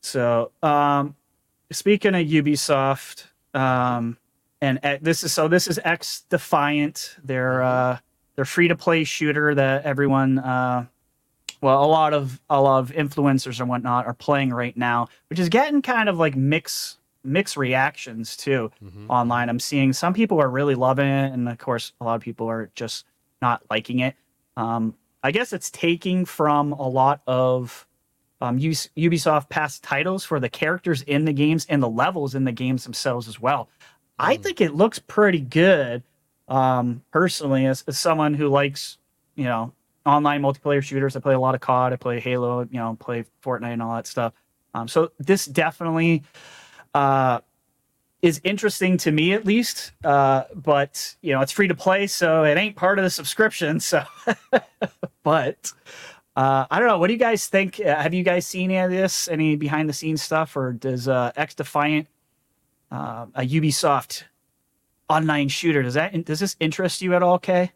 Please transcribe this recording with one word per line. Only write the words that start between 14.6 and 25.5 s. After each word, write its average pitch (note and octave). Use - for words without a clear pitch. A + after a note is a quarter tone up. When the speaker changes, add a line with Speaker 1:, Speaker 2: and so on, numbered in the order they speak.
Speaker 1:
now, A#2+
which E3
is F3+
getting C#4
kind A3+
of, F3
like, D#3
mix-, C#3+
mixed E3
reactions B2+
too B2+
Speaker 2:
Mm-hmm. G2+
Speaker 1:
online. A#2+
I'm A#2+
seeing C3+
some F3
people G3+
are C3+
really C3+
loving C3
it, C3+
and B2
of A#2
course, -
a B2
lot A2+
of A2+
people A2+
are A2+
just -
not A#2+
liking A2
it. C3
Um, A2+
I C3+
guess A3+